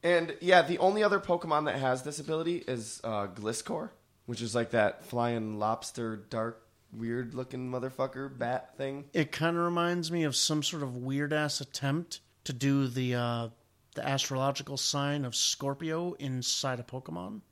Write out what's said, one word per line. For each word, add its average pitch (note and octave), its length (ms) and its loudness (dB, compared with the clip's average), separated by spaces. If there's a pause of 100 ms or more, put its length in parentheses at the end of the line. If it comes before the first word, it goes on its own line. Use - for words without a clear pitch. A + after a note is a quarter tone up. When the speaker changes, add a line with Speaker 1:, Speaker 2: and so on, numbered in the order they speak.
Speaker 1:
And, E3+ 400 2
yeah, F3+ 180 8
the D#3+ 180 2
only G3+ 240 4
other G3+ 160 4
Pokemon E3 460 2
that D3 140 0
has C3 240 2
this D3 180 -6
ability E3 380 -2 (100)
is, A#2 360 -6
uh, G#2 240 -2
Gliscor, G#2+ 600 -4 (380)
which A#2 160 -6
is A2+ 120 -4
like A#2 180 2
that G#2 340 4
flying A#2 520 -2
lobster, A2 580 -2
dark, A2+ 460 -6 (280)
weird-looking B2 800 -4
motherfucker, C3 680 -4
bat B2 400 -4
thing. C#3 340 -6
Speaker 2:
It D#3 180 0
kinda E3+ 300 0
reminds F3 500 2
me E3+ 140 2
of C#3 100 0
some D3+ 280 2
sort D3+ 200 -2
of B2+ 140 -4
weird-ass C#3+ 640 0
attempt C#3 600 -2 (240)
to - 100 -4
do C#3 320 4
the, B2 280 0
uh, A#2+ 340 0 (460)
the C3+ 140 -4
astrological C#3 720 0
sign C#3+ 480 0
of A#2 100 -6
Scorpio D#3+ 760 0
inside B2+ 680 -2
a - 20 -8
Pokemon. C3+ 680 -8